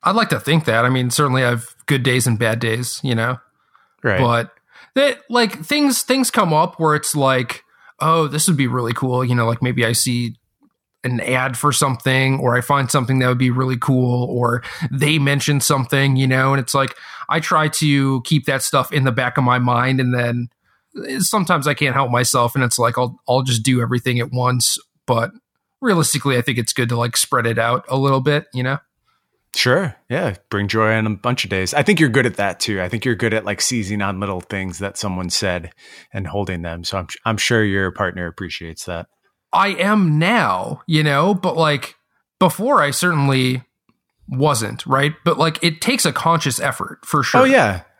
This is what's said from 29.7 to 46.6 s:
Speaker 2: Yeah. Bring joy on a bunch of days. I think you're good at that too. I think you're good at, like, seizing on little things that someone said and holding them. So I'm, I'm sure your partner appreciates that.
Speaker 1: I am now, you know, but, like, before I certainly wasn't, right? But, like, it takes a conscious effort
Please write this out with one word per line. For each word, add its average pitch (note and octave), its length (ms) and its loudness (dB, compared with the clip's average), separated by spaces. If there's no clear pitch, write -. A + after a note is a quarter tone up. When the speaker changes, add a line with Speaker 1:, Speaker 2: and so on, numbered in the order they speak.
Speaker 2:
Yeah. C3 280 -2
Bring G2+ 180 -2
joy A2 260 2
on A2 140 0
a G#2+ 80 -2
bunch B2 300 -2
of F#2+ 40 -12
days. F#2+ 240 -2
I D3 80 2
think E3+ 180 2
you're D3+ 100 4
good B2 180 2
at - 80 -4
that G2 240 -4
too. G2+ 200 -4
I F2+ 100 -4
think A2+ 160 -6
you're A#2+ 100 0
good G#2+ 180 -2
at, A2 100 -2
like, G2 160 -6
seizing G#2+ 420 -4
on G2 180 -4
little G2 220 -4
things F#2 360 -8
that G2 200 -8
someone F#2 340 -6
said F2+ 420 -4
and G2 140 -8
holding F#2 340 -6
them. E2+ 220 -10
So F#2+ 160 -6
I'm, F#2 80 -8
I'm A2+ 120 -2
sure A2 260 2
your G2 280 0
partner F2+ 360 -4
appreciates E2 580 -12
that. E2+ 220 -10
Speaker 1:
I F#3+ 160 2
am F#3+ 480 2
now, D#3 720 0
you D#3 160 2
know, D3+ 300 2
but, F3+ 240 -2
like, D3+ 380 -2
before G3+ 420 2
I C#3+ 100 2
certainly C3+ 720 2
wasn't, B2 560 0
right? C#3 280 0
But, E3 120 2
like, D#3+ 240 0
it E3+ 200 -2
takes B3+ 240 0
a C#3 80 0
conscious D#3+ 440 0
effort - 480 -6